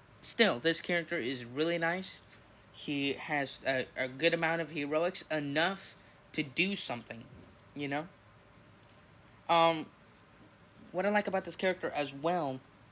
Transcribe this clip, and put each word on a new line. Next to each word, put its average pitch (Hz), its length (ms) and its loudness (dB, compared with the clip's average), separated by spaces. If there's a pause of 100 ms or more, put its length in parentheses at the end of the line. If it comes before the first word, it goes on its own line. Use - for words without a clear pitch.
(220)
still, 165 380 4
this 160 200 2
character 170 380 -2
is 123 260 -4
really 151 320 -2
nice. 170 460 -2 (480)
He 139 440 -2
has 143 520 -4
a, 131 200 0 (100)
a 131 100 -2
good 135 260 2
amount 165 280 2
of 151 100 -6
heroics, 156 580 0
enough 156 680 -2 (380)
to 156 100 0
do 185 320 0
something, 117 480 -6 (500)
you 143 140 -6
know? 147 180 -4 (1400)
Um, 165 360 6 (1080)
what 185 120 0
I 202 60 2
like 208 160 4
about 190 180 0
this 170 120 -6
character 185 380 0
as 139 200 -2
well, 143 460 0 (320)